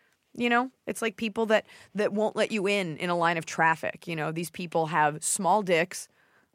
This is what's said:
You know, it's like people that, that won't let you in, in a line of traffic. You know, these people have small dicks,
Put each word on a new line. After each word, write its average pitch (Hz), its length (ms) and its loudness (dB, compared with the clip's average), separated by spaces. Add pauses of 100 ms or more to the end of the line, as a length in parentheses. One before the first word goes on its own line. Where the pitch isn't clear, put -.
(340)
You 240 160 0
know, 247 220 2 (160)
it's - 140 -6
like 226 160 -4
people 220 300 -2
that, 214 180 4 (280)
that 202 200 0
won't 208 240 0
let 214 160 0
you 202 120 0
in, 190 340 0
in 175 100 -4
a 175 80 0
line 170 200 2
of 160 80 -6
traffic. - 600 0
You 170 80 -6
know, 156 160 -4
these 165 180 -6
people 170 360 -2
have 151 400 2
small 196 360 2
dicks, 175 460 0 (480)